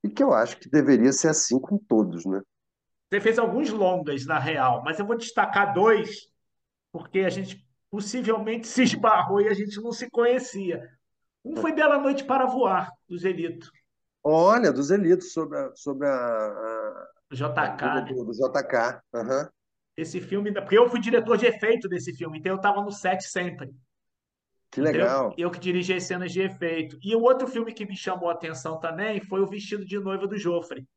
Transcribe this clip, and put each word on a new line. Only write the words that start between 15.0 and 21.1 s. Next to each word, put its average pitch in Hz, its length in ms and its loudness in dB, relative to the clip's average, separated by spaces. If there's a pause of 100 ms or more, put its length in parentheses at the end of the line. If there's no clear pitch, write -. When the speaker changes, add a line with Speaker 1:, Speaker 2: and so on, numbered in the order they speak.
Speaker 1:
sobre 151 340 -6
a, 135 180 -6
sobre 143 320 -4
a, 139 60 2
a, 110 960 -4 (240)
Speaker 2:
J 139 440 -2
K, 147 100 -6
Speaker 1:
a 143 140 0
vida 120 120 -8
Speaker 2:
né? - 20 -6
Speaker 1:
do, 123 120 -6
do 113 80 -8
J 131 300 -2
K. 127 380 0 (120)
Aham. 131 360 -4 (480)
Speaker 2:
Esse 170 240 -8
filme, 202 320 -4
porque 196 240 2
eu 240 120 8
fui 240 100 -2
diretor 233 380 2